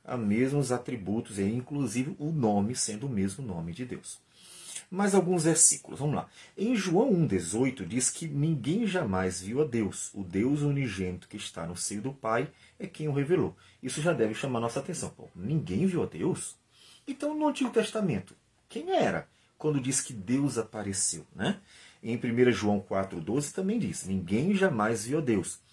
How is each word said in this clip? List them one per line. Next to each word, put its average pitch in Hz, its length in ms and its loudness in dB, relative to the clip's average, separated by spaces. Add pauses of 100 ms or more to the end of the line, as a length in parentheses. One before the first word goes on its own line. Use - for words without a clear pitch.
os 123 140 -4
mesmos 123 520 2
atributos, 113 680 -4
e 98 60 2
inclusive 127 760 -2
o 151 120 -4
nome 110 440 2
sendo 110 320 -4
o 139 40 -4
mesmo 147 360 -2
nome 85 260 -6
de 123 140 -8
Deus. - 340 -12 (720)
Mais 196 240 2
alguns 175 300 4
versículos, - 560 4
vamos 139 160 0
lá. 82 140 -4 (260)
Em 240 180 0
João 190 380 4
um 170 140 4
dezoito 98 580 0
diz 113 240 0
que - 180 -6
ninguém 151 600 0
jamais 95 560 0
viu 117 180 -2
a 156 40 6
Deus. 113 500 -2
O 98 100 -8
Deus 120 380 0
unigênito 98 640 -2
que - 80 -14
está 85 300 -8
no 87 100 -8
seio 101 240 -6
do 135 140 -6
Pai 120 360 -2 (280)
é 196 80 -10
quem 156 200 -8
o 147 60 0
revelou. 143 420 2 (280)
Isso 127 180 -6
já 165 140 2
deve 110 180 2
chamar 123 280 -2
nossa 117 200 -2
atenção. 165 300 -6
Pô, - 260 -18
ninguém 104 480 0
viu 175 180 2
a - 40 -2
Deus? - 500 -4 (500)
Então, 294 280 -4
no 302 140 2
Antigo 285 200 0
Testamento, 202 640 -2 (320)
quem 330 260 -6
era 104 360 2 (300)
quando 151 200 0
diz 127 220 0
que - 140 -10
Deus 117 420 0
apareceu, 98 680 -4 (100)
né? 127 240 -2 (420)
Em 113 140 -2
primeira 123 340 4
João 104 300 2
quatro 98 400 -2
doze 123 320 -2
também 190 260 0
diz: 98 280 -4
"Ninguém 98 480 0
jamais 113 500 2
viu 139 140 0
a 160 40 0
Deus. 107 360 0 (140)